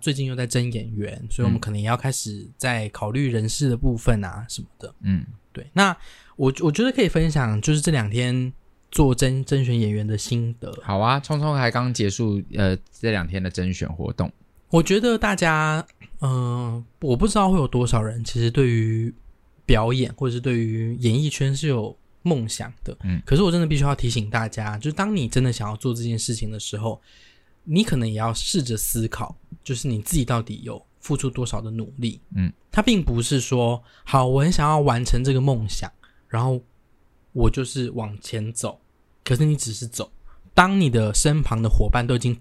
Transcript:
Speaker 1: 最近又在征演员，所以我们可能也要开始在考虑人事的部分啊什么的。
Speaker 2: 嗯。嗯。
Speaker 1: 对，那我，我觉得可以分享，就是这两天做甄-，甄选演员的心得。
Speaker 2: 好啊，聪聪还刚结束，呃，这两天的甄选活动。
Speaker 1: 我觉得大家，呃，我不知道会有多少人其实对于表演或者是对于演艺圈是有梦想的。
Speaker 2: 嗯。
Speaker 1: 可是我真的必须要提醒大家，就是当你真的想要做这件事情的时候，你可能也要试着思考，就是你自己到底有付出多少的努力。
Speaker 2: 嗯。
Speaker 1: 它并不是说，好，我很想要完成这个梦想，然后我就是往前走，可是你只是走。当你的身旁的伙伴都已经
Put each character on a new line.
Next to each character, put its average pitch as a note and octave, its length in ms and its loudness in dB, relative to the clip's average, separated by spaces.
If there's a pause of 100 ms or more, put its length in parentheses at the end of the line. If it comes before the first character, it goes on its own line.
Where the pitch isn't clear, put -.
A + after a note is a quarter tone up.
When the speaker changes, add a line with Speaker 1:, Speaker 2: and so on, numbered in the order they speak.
Speaker 1:
最 D#3 100 -2
近 C#3 140 -4
又 C3 100 -6
在 B2 100 -4
征 A#2+ 280 0
演 A#2 200 -6
员， G2+ 360 -6
所 - 120 0
以 A#2+ 40 2
我 G2 40 4
们 - 80 4
可 G#2+ 140 -6
能 G#2 80 -4
也 G#2 80 -2
要 A#2+ 80 2
开 C3 160 -2
始 G#2 340 -8 (120)
在 A#2 320 -2
考 G#2+ 220 -6
虑 C3 200 0
人 A2 160 0
事 C3+ 220 0
的 A#2 80 0
部 B2 180 2
分 A2 300 2
啊 F#2 240 -10
什 - 100 -10
么 F2 80 -14 (100)
的。 - 240 -16
Speaker 2:
嗯。 F#2+ 180 0
嗯。 - 60 -6 (280)
Speaker 1:
对， - 180 -14
那 F#3+ 240 2 (400)
我， C3 240 2
我 D#3+ 100 2
觉 F3 140 2
得 C4 80 2
可 B3+ 100 0
以 F#3+ 60 4
分 D#3+ 240 2
享， A2+ 300 0
就 D3+ 120 2
是 D3+ 60 2
这 D#3 100 0
两 A#2+ 200 0
天 B2 420 0 (400)
做 C3 240 4
甄-， C3 300 0
甄 C3+ 180 2
选 A#2+ 160 2
演 G#2+ 100 2
员 G#2 160 -2
的 G#2+ 120 -2
心 A#2 420 -2
得。 - 240 -14
Speaker 2:
好 G2 160 -2
啊， A#2+ 180 2
聪 D3 220 -2
聪 D3 160 0
还 B2 160 2
刚 B2 220 0
结 G#2+ 160 0
束， G2+ 340 0 (100)
呃， F#2+ 220 2 (160)
这 A2+ 200 -4
两 F#2 140 0
天 F#2 160 -4
的 F#2 80 -4
甄 F2+ 240 -2
选 - 140 -4
活 E2+ 240 -6
动。 - 180 -2 (420)
Speaker 1:
我 E3 120 6
觉 G3 160 2
得 A3+ 180 2
大 G#3+ 160 0
家， D#3 520 2 (340)
呃， B2 640 -2 (160)
我 C3 160 0
不 F3 100 4
知 G#3+ 100 0
道 G3 140 4
会 F#3+ 80 4
有 C#3+ 80 2
多 B2 220 0
少 A2+ 140 2
人 A2 240 -4
其 A#2+ 160 -2
实 A#2 100 2
对 B2+ 180 4
于 A2+ 440 0 (520)
表 A#2 280 6
演 B2+ 220 0
或 C3+ 120 -2
者 A#2+ 60 -2
是 A#2+ 60 -6
对 A#2+ 200 0
于 A2+ 380 -2
演 B2 260 2
艺 D3+ 40 0
圈 C3+ 280 0
是 D3+ 120 -4
有 A#2 300 -2 (240)
梦 C3+ 260 0
想 - 240 -8 (120)
的。 - 200 -8
Speaker 2:
嗯。 F2+ 220 -2
Speaker 1:
可 C3+ 100 4
是 E3+ 60 6
我 F#3+ 80 4
真 E3+ 120 2
的 E3 40 2
必 D3+ 120 2
须 C#3 60 2
要 C#3+ 120 2
提 B2+ 140 -2
醒 A2+ 200 -2
大 A2+ 200 -2
家， G#2+ 280 -6
就 C#3+ 120 -6
是 - 20 -2
当 G3+ 240 -2
你 B2 140 -2
真 B2+ 120 2
的 B2+ 120 2
想 G#2+ 160 -6
要 G#2+ 80 -8
做 B2 160 -4
这 A#2 100 -6
件 A#2 160 -2
事 A#2 160 -4
情 A2 160 -6
的 G#2+ 80 -8
时 - 180 -8
候， G#2+ 240 -6 (600)
你 D#3+ 180 2
可 A3 140 0
能 A#2+ 100 0
也 A2 100 -4
要 A2+ 180 -2
试 - 280 -2
着 A#2+ 140 -4
思 A2+ 320 -2
考， - 260 -8 (300)
就 C3+ 100 -6
是 B2 140 -6
你 A2 140 -2
自 - 160 -2
己 B2+ 80 2
到 A#2 160 0
底 A2 220 -12
有 A2 220 -12 (140)
付 - 160 -4
出 C3+ 140 -2
多 B2 160 -4
少 G#2+ 160 -4
的 A2 100 -8
努 A2 260 -8
力。 A#2 220 -4 (160)
Speaker 2:
嗯。 F#2 160 0 (200)
Speaker 1:
它 G#3+ 100 4
并 G#3 200 4
不 A#2+ 200 0
是 C3 180 0
说， A#2+ 420 0 (220)
好， B2+ 240 2
我 C3+ 140 4
很 E3 100 4
想 D3+ 180 2
要 D#3 100 4
完 B2 260 2
成 B2 180 2
这 C3+ 100 2
个 C3 60 2
梦 B2+ 300 2
想， - 200 -4 (380)
然 A2+ 160 -2
后 B2+ 180 -2 (680)
我 A#2+ 180 4
就 C3+ 140 2
是 B2 280 -4
往 G#2+ 300 -8
前 A2 300 -6
走， - 300 -8 (420)
可 B2+ 120 0
是 D3 100 4
你 D3+ 100 4
只 A#2 160 -4
是 A#2 160 -8
走。 - 240 -10 (420)
当 F#3+ 260 4
你 D#3+ 100 4
的 A2 240 2
身 D3+ 280 4
旁 A2+ 200 0
的 A2 80 2
伙 G#2+ 200 4
伴 A#2+ 160 2
都 B2+ 100 0
已 A#2+ 40 0
经 A#2+ 220 0